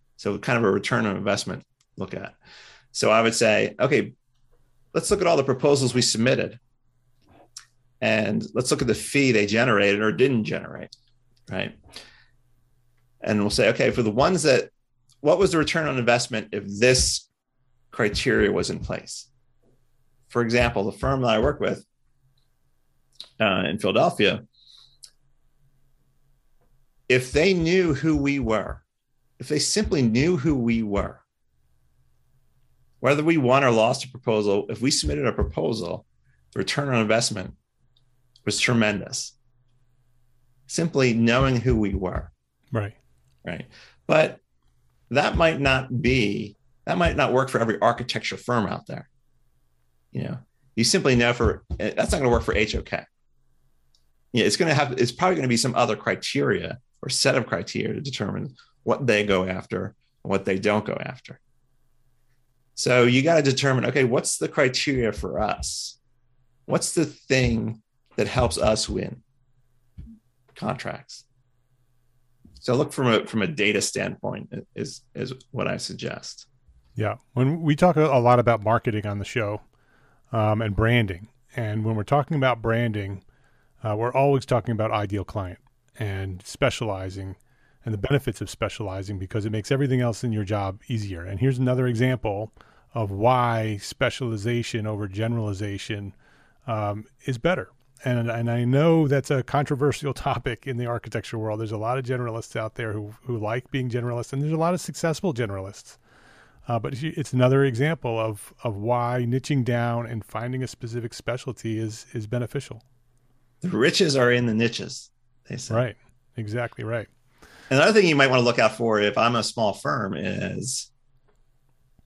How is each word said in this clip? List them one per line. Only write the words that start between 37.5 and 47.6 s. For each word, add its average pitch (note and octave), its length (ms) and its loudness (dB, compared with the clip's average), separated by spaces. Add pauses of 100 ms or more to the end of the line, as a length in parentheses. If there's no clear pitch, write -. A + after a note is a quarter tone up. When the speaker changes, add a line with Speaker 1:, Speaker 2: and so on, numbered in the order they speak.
Speaker 1:
was - 140 -2
tremendous. G#2+ 800 0 (1300)
Simply C#3 480 2
knowing A#2+ 460 4
who B2 160 2
we G2+ 180 0
were. F2+ 380 -6 (400)
Speaker 2:
Right. G#2+ 220 -4 (520)
Speaker 1:
Right. E2+ 200 -10 (420)
But D#3 320 2 (720)
that C#3+ 260 2
might D#3+ 240 4
not C3 420 0
be, A2 540 0 (300)
that F3 120 -2
might E3+ 160 2
not A2+ 180 2
work B2+ 180 2
for A2+ 100 0